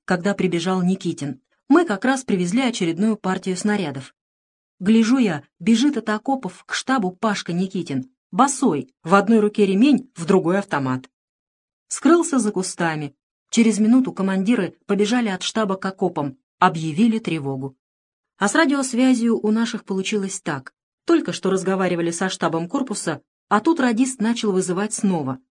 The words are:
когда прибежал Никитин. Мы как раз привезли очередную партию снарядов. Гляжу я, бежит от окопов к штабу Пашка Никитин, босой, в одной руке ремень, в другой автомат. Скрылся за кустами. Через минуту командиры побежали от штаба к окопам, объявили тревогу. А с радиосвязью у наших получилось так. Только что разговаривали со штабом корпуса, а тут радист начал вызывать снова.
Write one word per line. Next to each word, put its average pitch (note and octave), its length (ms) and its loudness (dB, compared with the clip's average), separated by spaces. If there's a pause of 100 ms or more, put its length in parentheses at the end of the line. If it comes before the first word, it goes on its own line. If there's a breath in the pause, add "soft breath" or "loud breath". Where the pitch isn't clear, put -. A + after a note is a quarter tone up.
когда F#3 280 -2
прибежал F#3 480 -2
Никитин. E3+ 600 -4 (260)
Мы E4+ 180 6
как G#3 200 -4
раз C4 180 0
привезли F#3 380 0
очередную G#3 560 0
партию F#3 400 -4
снарядов. F3+ 580 -4 (640)
Гляжу A3+ 380 4
я, F#3 260 0 (160)
бежит A#3 380 2
от G#3+ 100 -6
окопов G#3+ 560 -4
к - 100 -10
штабу A#3 380 -2
Пашка G3+ 400 -4
Никитин, E3+ 580 -4 (220)
босой, G3+ 720 0
в E3 100 2
одной G3+ 280 4
руке G#3 240 2
ремень, G#3+ 500 4
в E3+ 100 -10
другой F3 320 2
автомат. C3 520 -4 (800)
Скрылся D#4+ 500 2
за G#3 140 0
кустами. D#3+ 600 -4 (400)
Через A3 260 4
минуту A3+ 340 4
командиры F#3+ 720 -2
побежали G#3 420 0
от F#3 160 -6
штаба G#3 320 -2
к F#3+ 80 -8
окопам, F3 540 -4 (200)
объявили F3 640 2
тревогу. C#3 560 -6 (640)
А G3 100 0
с G3 80 -2
радиосвязью C4 840 2
у G#3+ 140 -2
наших A3+ 320 -2
получилось F#3+ 560 -4
так. C#3 340 -8 (320)
Только D#4+ 280 2
что - 160 -2
разговаривали F#3 640 0
со F#3 180 -4
штабом E3+ 400 -2
корпуса, G#3 520 -4 (280)
а G#3 100 2
тут E4 220 0
радист B3 400 0
начал A3 320 0
вызывать F#3 400 -2
снова. D3+ 460 -2 (120)